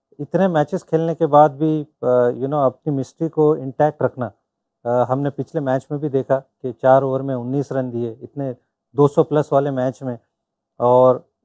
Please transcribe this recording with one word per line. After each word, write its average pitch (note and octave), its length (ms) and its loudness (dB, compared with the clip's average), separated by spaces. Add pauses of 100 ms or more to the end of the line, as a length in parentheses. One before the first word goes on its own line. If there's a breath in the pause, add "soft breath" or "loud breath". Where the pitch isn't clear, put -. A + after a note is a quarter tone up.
(200)
इतने F3 280 0
मैचेस D#3+ 340 -2
खेलने E3 320 -2
के E3 120 0
बाद D3 260 6
भी, D3+ 340 -2 (160)
अ, B2 280 2
you A#2+ 140 -6
know, C#3+ 220 -2
अपनी B2+ 240 -4
मिस्ट्री C#3+ 380 -6
को D#3 280 0
इंटैक्ट D3 460 -2
रखना। A#2+ 300 -4 (540)
अ, B2 220 0
हमने C#3 220 -2
पिछले C#3 300 -8
मैच C3 320 -4
में C#3+ 80 -6
भी D3+ 80 -6
देखा C3 300 0
कि - 340 -12
चार C3+ 300 4
ओवर C3 200 -4
में C3+ 120 -6
उन्नीस B2+ 380 -6
रन C3 180 -4
दिए, A#2 320 -8
इतने C3+ 340 -10 (400)
दो C#3+ 120 4
सौ D#3+ 140 2
प्लस D3 300 -2
वाले C#3 180 2
मैच C3 320 -4
में, B2 160 -8 (600)
और B2+ 480 4 (160)